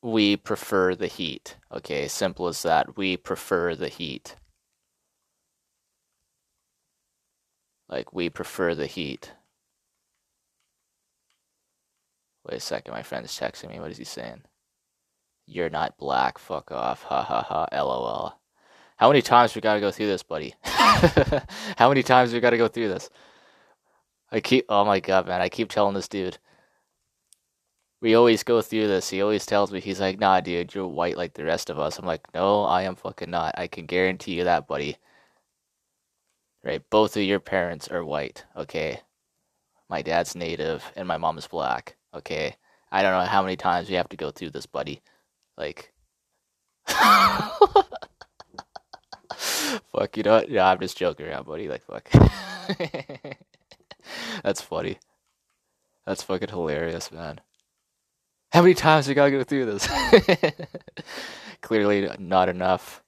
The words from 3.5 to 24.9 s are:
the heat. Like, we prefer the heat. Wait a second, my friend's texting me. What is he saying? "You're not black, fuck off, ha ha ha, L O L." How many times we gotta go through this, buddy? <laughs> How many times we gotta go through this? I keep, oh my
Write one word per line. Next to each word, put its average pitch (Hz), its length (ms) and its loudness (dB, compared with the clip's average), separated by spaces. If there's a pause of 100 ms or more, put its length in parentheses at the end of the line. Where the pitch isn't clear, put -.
the 80 140 -6
heat. - 460 -12 (3500)
Like, - 240 -10
we 87 160 -4
prefer 85 460 -4
the 76 100 -6
heat. 76 480 -10 (3000)
Wait - 120 -10
a - 20 -10
second, - 340 -8
my 55 80 -10
friend's - 360 -10
texting - 320 -8
me. - 100 -16
What 78 120 -12
is - 60 -16
he - 60 -16
saying? - 400 -14 (1000)
"You're 82 240 -4
not 76 280 -4
black, 65 400 -2
fuck - 340 -10
off, 62 320 -6
ha 67 200 -4
ha 64 180 -4
ha, - 300 -4
L 71 180 -2
O 64 160 -4
L." - 360 -8 (560)
How 117 120 6
many 139 120 6
times 120 340 4
we 107 60 -8
gotta 107 180 2
go 101 120 0
through 107 160 -4
this, 95 160 -2
buddy? 78 360 -8
<laughs> - 40 -20
How - 1300 2
many 135 140 4
times 123 300 4
we 117 60 0
gotta 117 180 4
go 117 100 4
through 113 220 -2
this? - 200 -8 (1200)
I 113 100 -2
keep, - 280 2
oh 101 160 4
my 98 140 2